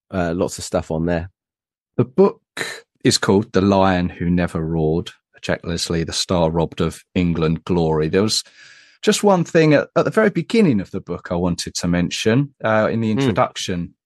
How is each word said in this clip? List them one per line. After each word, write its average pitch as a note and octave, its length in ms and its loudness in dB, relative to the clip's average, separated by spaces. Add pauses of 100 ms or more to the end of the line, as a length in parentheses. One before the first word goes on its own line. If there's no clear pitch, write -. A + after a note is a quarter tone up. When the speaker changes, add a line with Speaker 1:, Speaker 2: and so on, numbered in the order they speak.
Speaker 1:
uh, F2 260 -4
lots - 220 -4
of - 60 -12
stuff - 260 -4
on D#2+ 160 -2
there. F2 240 -2 (640)
Speaker 2:
The B2+ 80 2
book - 380 0 (600)
is C3 160 2
called G#2 340 2
The F#2+ 100 2
Lion F#2+ 480 2
Who F2 200 -4
Never F2 340 -2
Roared, D#2+ 460 -2 (300)
Jack - 240 -6
Leslie, E2 400 -4
the - 80 -8
star E2+ 380 0
robbed D#2+ 300 -2
of E2 220 -4 (120)
England E2 500 0
glory. D#2+ 440 0
There F#2+ 140 2
was - 220 -2 (580)
just - 200 0
one F#3+ 220 4
thing D#3 300 4
at, - 220 2
at C#3+ 100 2
the - 40 -2
very G#3+ 200 2
beginning E3+ 500 2
of F2 100 -8
the G2 100 -8
book - 300 -10
I F2+ 40 -2
wanted F2 400 -2
to - 140 -4
mention, A2 680 0 (100)
uh, G#2+ 260 2
in A#2 100 -2
the A2 120 -2
Speaker 1:
Hmm. G#2+ 60 -2
Speaker 2:
introduction. F#2 760 -2 (120)